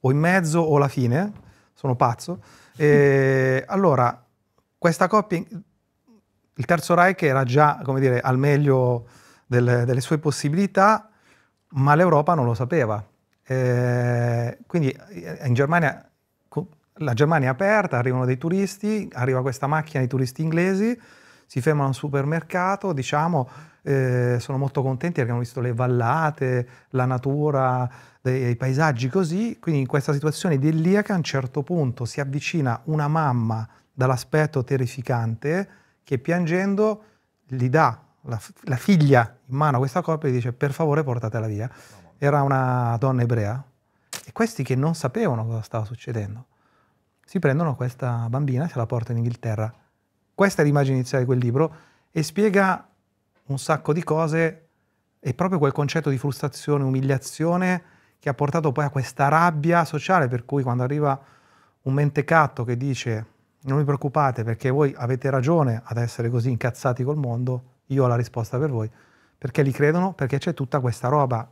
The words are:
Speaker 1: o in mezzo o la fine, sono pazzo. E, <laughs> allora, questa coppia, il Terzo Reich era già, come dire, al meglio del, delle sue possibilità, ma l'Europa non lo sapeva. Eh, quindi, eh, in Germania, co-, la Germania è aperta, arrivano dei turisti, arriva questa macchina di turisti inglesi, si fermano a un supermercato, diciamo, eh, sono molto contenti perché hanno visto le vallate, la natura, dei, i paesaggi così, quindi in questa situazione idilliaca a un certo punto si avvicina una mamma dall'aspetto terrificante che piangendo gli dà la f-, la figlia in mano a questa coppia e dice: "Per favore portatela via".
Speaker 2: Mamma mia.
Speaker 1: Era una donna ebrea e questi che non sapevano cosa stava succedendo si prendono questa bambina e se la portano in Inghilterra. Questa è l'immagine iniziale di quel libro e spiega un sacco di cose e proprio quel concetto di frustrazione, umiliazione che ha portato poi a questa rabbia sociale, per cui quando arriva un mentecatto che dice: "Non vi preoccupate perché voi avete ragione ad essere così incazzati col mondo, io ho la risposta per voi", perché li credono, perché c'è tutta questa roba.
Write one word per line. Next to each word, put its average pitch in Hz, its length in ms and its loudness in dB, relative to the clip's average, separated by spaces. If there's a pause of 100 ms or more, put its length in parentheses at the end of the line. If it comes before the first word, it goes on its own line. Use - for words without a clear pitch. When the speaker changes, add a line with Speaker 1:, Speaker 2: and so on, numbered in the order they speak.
Speaker 1:
o 127 100 2
in 147 80 4
mezzo 170 420 2
o 156 180 2
la 143 100 4
fine, 135 420 0 (440)
sono 127 200 -2
pazzo. 123 460 0 (340)
E, 135 880 4
<laughs> - 40 -20
allora, 139 500 2 (600)
questa 170 300 2
coppia, 202 340 0 (1120)
il 131 100 -8
Terzo 170 300 0
Reich 180 280 4
era 135 220 2
già, 143 380 4
come 135 180 -2
dire, 127 200 2
al 127 180 0
meglio 131 680 2 (400)
del, 123 400 2
delle 127 160 0
sue 156 160 -2
possibilità, 190 880 0 (640)
ma 143 240 4
l'Europa 160 400 4
non 131 100 2
lo 120 80 2
sapeva. 117 500 -2 (600)
Eh, 120 1040 0
quindi, 151 240 0
eh, 90 560 -12
in 120 80 2
Germania, 143 540 0 (400)
co-, - 200 -8 (260)
la 147 180 -4
Germania 147 360 2
è - 20 2
aperta, 190 480 0
arrivano 127 260 0
dei 127 140 0
turisti, 196 720 -4
arriva 127 300 0
questa 131 240 -4
macchina 151 360 -2
di 127 60 0
turisti 131 340 -2
inglesi, 190 560 0 (480)
si - 140 -6
fermano 147 240 2
a 135 40 0
un 131 60 0
supermercato, 165 1000 -2
diciamo, 147 560 0 (340)
eh, 123 560 0
sono 131 200 -4
molto 135 240 -2
contenti 135 340 -2
perché 120 140 0
hanno 120 100 -2
visto 120 200 -6
le 123 120 -2
vallate, 127 960 0 (220)
la 127 140 0
natura, 131 840 0 (320)
dei, 127 300 0
i 120 60 0
paesaggi 131 520 0
così, 190 520 -2
quindi 151 220 0
in 127 40 -2
questa 143 260 0
situazione 151 440 -2
idilliaca 160 580 2
a - 20 0
un 165 60 -2
certo 135 400 -4
punto 135 420 -2
si 113 160 -8
avvicina 135 640 -4
una 151 240 -2
mamma 120 580 0 (260)
dall'aspetto 135 720 0
terrificante 127 1080 -4 (360)
che 135 140 -4
piangendo 190 840 0 (440)
gli 127 220 -2
dà 127 300 4 (240)
la 117 160 -10
f-, - 140 -16 (120)
la 131 120 -2
figlia 139 600 4 (100)
in 127 100 -6
mano 147 200 2
a 120 40 2
questa 139 220 -2
coppia 160 260 -2
e 131 40 0
dice: 123 200 -2
"Per 139 200 -2
favore 156 300 0
portatela 113 440 -4
via". 107 220 -6
Speaker 2:
Mamma - 340 -20
mia. - 160 -20
Speaker 1:
Era 143 240 2
una 127 560 0
donna 127 240 0
ebrea 117 400 -2 (640)
e - 60 -20
questi 220 300 -4
che 131 120 -2
non 147 200 0
sapevano 147 520 -2
cosa 113 160 -6
stava 110 220 -6
succedendo 113 640 -10 (760)
si - 160 -6
prendono 151 360 0
questa 120 540 -4
bambina 131 340 -2
e 175 40 -4
se - 100 -8
la 117 80 -2
portano 117 320 -4
in 117 60 -2
Inghilterra. 113 460 -6 (640)
Questa 196 280 2
è - 20 6
l'immagine 143 320 2
iniziale 127 280 0
di 123 60 -2
quel 127 80 2
libro 135 360 0 (360)
e 160 120 -4
spiega 196 640 0 (600)
un 139 100 -4
sacco - 340 -2
di 160 100 0
cose 160 680 -2 (520)
e 127 140 -4
proprio 185 240 0
quel 139 140 2
concetto 147 360 -2
di 139 80 0
frustrazione, 143 680 -4
umiliazione 156 1000 -2 (360)
che - 120 -6
ha - 40 -2
portato 147 380 0
poi 147 140 0
a 135 40 -2
questa 135 380 -2
rabbia 165 560 2
sociale, 151 420 0
per 120 200 -4
cui 143 160 -2
quando 123 220 -2
arriva 143 360 -2 (640)
un 135 100 -2
mentecatto 143 720 0
che 120 140 -2
dice: 120 480 -4 (380)
"Non 139 120 -2
vi 151 80 2
preoccupate 139 580 0
perché 113 280 -2
voi 143 260 2
avete 127 320 -2
ragione 135 560 2
ad 117 140 -6
essere 117 320 -2
così 120 180 0
incazzati 123 560 -2
col 147 140 -2
mondo, 123 440 -4 (260)
io 135 160 2
ho - 20 4
la 120 100 2
risposta 117 420 -4
per 151 120 -2
voi", 110 200 -4 (460)
perché - 240 -4
li 139 100 4
credono, 165 440 0
perché 135 240 -4
c'è 170 160 -4
tutta 139 260 -2
questa 123 280 -4
roba. 127 440 0